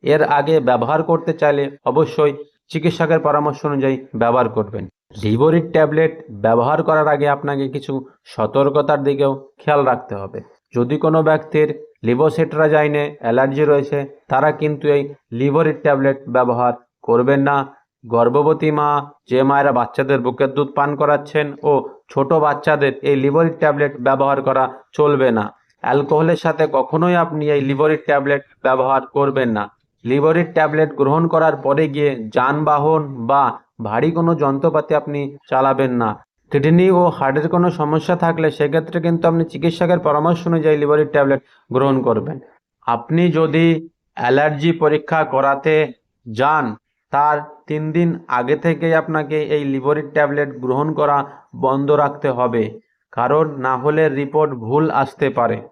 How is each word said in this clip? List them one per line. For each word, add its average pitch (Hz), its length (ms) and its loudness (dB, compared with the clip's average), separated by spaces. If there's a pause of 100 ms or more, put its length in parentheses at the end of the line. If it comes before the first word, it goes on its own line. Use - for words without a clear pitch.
এর 147 260 2
আগে 143 300 2
ব্যবহার 123 440 0
করতে 165 300 -2
চাইলে 143 300 0 (220)
অবশ্যই 147 480 0 (360)
চিকিৎসকের 160 500 0
পরামর্শ 147 460 0
অনুযায়ী 135 320 0 (180)
ব্যবহার 117 340 2
করবেন। 104 340 -6 (320)
লিভোরিড 135 560 2
ট্যাবলেট 156 420 2 (280)
ব্যবহার 120 420 2
করার 156 240 2
আগে 147 220 0
আপনাকে 143 400 -2
কিছু 135 240 -8 (320)
সতর্কতার 139 800 0
দিকেও 139 280 0 (260)
খেয়াল 147 280 0
রাখতে 120 300 -2
হবে। 98 240 -12 (340)
যদি 120 240 -2
কোনো 160 260 2
ব্যক্তির 151 440 0 (360)
লিভোসিট্রাজাইনে 151 1000 0 (160)
অ্যালার্জি 135 460 0
রয়েছে, 143 340 0 (280)
তারা 139 240 2
কিন্তু 151 360 -4
এই 143 160 2 (280)
লিভোরিড 143 500 0
ট্যাবলেট 139 380 0 (100)
ব্যবহার 123 440 0 (280)
করবেন 123 400 2
না। 143 160 2 (460)
গর্ভবতী 143 680 2
মা, 147 180 0 (380)
যে 123 160 0
মায়েরা 139 280 2
বাচ্চাদের 131 500 0
বুকের 127 320 0
দুধ 139 220 -2
পান 143 200 0
করাচ্ছেন 147 520 0 (160)
ও 147 80 2 (380)
ছোট 135 240 -2
বাচ্চাদের 143 680 2
এই 139 220 2
লিভোরিড 151 360 2
ট্যাবলেট 143 400 0
ব্যবহার 135 420 0
করা 131 220 0 (300)
চলবে 143 380 2
না। 110 140 0 (380)
অ্যালকোহলের 151 600 0
সাথে 160 280 0
কখনোই 160 440 0
আপনি 160 340 -2
এই 143 120 2
লিভোরিড 147 440 0
ট্যাবলেট 139 380 0 (200)
ব্যবহার 131 380 2 (120)
করবেন 135 380 0
না। 104 120 -2 (420)
লিভোরিড 156 480 2
ট্যাবলেট 156 420 2
গ্রহণ 143 320 2
করার 160 340 2
পরে 139 260 0
গিয়ে 143 240 0 (220)
যানবাহন 147 680 2 (260)
বা 139 160 2 (400)
ভারী 120 280 0
কোনো 170 240 0
যন্ত্রপাতি 147 600 -2
আপনি 143 240 -4 (280)
চালাবেন 131 520 0
না। 113 100 0 (420)
কিডনি 160 400 4
ও 175 180 4
হার্টের 147 400 -2
কোনো 175 220 2
সমস্যা 156 440 -2
থাকলে 160 360 0
সেক্ষেত্রে 156 500 -2
কিন্তু 165 260 -2
আপনি 165 180 2
চিকিৎসকের 170 540 0
পরামর্শ 165 480 0
অনুযায়ী 156 300 2
লিভোরিড 147 340 2
ট্যাবলেট 139 300 2 (280)
গ্রহণ 131 320 2
করবেন। 120 360 -2 (500)
আপনি 156 440 0
যদি 160 340 2 (520)
অ্যালার্জি 143 560 0
পরীক্ষা 156 520 0
করাতে 139 500 0 (500)
যান, 135 400 0 (480)
তার 147 240 2 (280)
তিন 151 260 -6
দিন 170 180 2 (200)
আগে 127 280 0
থেকেই 165 360 -2
আপনাকে 156 440 -2 (120)
এই 147 160 -2
লিভোরিড 139 480 -2
ট্যাবলেট 143 360 0 (100)
গ্রহণ 127 340 -2
করা 147 240 0 (380)
বন্ধ 135 360 -2
রাখতে 143 400 0
হবে, 120 320 0 (500)
কারণ 135 320 2 (140)
না 131 180 -2
হলে 151 320 0
রিপোর্ট 143 500 -2
ভুল 131 320 0
আসতে 135 380 -2
পারে। 120 280 -2 (140)